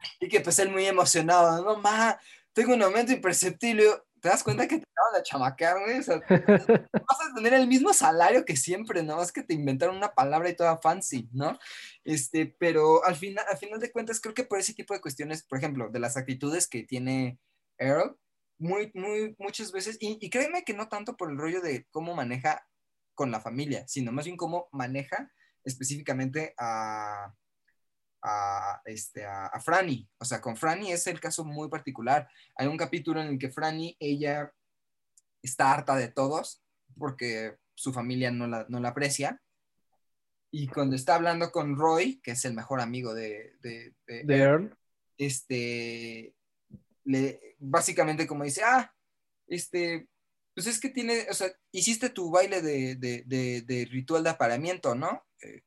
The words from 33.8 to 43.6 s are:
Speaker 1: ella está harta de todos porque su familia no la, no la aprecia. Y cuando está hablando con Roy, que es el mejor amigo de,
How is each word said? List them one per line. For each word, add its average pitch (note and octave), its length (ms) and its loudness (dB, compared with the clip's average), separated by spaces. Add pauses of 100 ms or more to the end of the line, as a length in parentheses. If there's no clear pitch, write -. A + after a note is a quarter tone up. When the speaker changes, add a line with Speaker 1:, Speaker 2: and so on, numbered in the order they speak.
Speaker 1:
ella D3 520 -4 (880)
está C3+ 300 4
harta C#3 220 2
de B2 140 0
todos C#3 560 -2 (340)
porque A#2+ 580 -6 (180)
su - 180 -6
familia B2+ 380 -2
no A#2+ 160 -4
la, A#2 220 -6
no A#2+ 120 -6
la A#2+ 80 -2
aprecia. C#3+ 520 -4 (1120)
Y C#3+ 180 -4
cuando C3+ 260 0
está C3 220 2
hablando E3+ 340 0
con D3 260 -2
Roy, E3 460 2
que - 80 -8
es A#2+ 140 -4
el B2 100 -6
mejor A2+ 260 -4
amigo A#2+ 320 -6
de, A2 480 -10